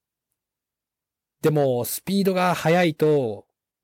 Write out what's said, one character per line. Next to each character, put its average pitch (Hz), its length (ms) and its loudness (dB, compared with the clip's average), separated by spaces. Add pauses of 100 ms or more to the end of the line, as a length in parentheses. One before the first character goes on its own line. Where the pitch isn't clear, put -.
(1400)
で 156 80 2
も、 135 360 0
ス - 180 -10
ピ 196 180 -2
ー 185 40 -2
ド 190 80 0
が 180 200 0
速 170 300 2
い 160 100 0
と 135 540 0 (360)